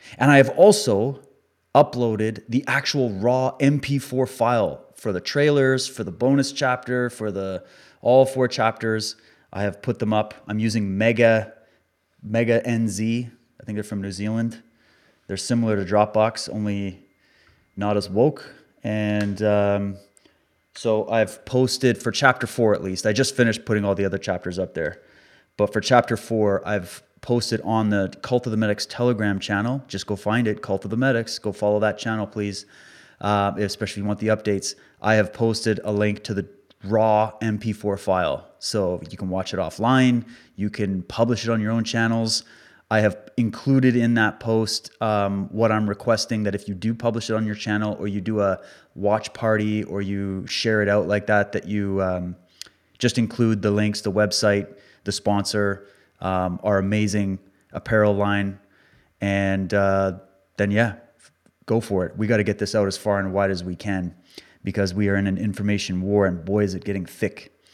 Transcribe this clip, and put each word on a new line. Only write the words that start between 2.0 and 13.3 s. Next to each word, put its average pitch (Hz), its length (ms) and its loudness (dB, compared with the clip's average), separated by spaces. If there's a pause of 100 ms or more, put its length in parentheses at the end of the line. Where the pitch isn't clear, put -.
the 123 200 0
actual 135 420 0
raw 123 480 0
M 143 220 4
P 139 180 -2
four 127 280 -2
file 113 580 2 (100)
for 107 180 -4
the 90 80 -2
trailers, 139 680 2
for - 160 -8
the 92 80 -8
bonus 139 400 2
chapter, 123 580 -2
for 107 220 -6
the, 95 320 -6 (380)
all 127 220 8
four 131 220 0
chapters. 110 720 -2 (360)
I 98 100 -6
have 101 200 -4
put - 160 -4
them 107 140 -2
up. 107 220 0 (120)
I'm 107 140 -4
using 104 360 -2
Mega, 113 580 4 (680)
Mega 113 420 0
N 117 240 0
Z. 113 420 -4 (300)